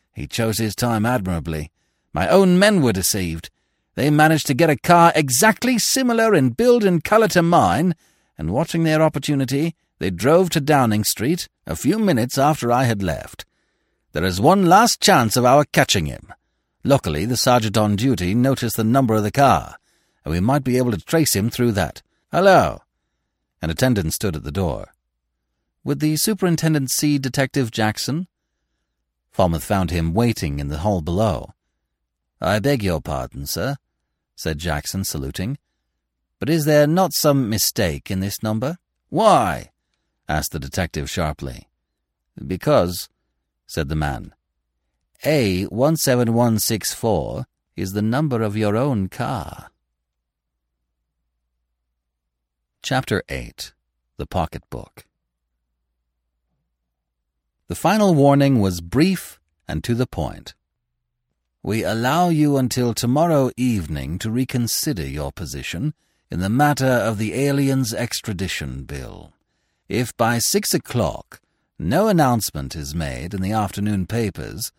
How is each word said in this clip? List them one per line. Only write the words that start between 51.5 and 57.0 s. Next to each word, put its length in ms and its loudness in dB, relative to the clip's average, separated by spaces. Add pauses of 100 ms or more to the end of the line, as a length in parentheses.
Chapter 460 -2
eight. 440 -12 (440)
The 100 -8
Pocketbook. 800 -8 (2500)